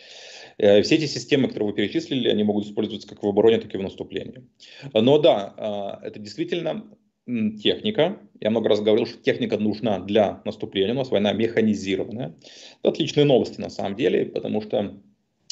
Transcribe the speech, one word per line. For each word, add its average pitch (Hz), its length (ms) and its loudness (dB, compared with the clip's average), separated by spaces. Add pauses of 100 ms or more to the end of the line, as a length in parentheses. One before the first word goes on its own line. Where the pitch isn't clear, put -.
(580)
Э, 104 240 8
все 151 140 2
эти 156 100 0
системы, 131 420 0
которые 104 220 -4
вы 101 40 -6
перечислили, 120 540 -2
они 107 160 4
могут 104 220 0
использоваться 104 420 -6
как - 140 -20
в 104 40 0
обороне, 107 320 6
так - 160 -10
и 98 40 -4
в 98 40 -6
наступлении. - 640 -10 (480)
Но 127 260 6
да, 131 380 2
а, 101 480 -8
это 107 160 -12
действительно, 160 640 -6 (440)
м, 107 300 -2
техника. 147 600 0 (220)
Я 107 100 -2
много 110 180 0
раз 104 120 2
говорил, 107 260 2
что - 160 -10
техника 117 360 -2
нужна 104 420 -2
для 98 440 0
наступления, 101 480 -4
у 127 40 -4
нас 131 140 -4
война 101 220 2
механизированная. 104 1000 -2 (480)
Это - 80 2
отличные 147 340 0
новости 120 360 2
на 87 100 -8
самом 98 260 -6
деле, 202 300 0
потому - 360 -4
что 107 320 -4 (580)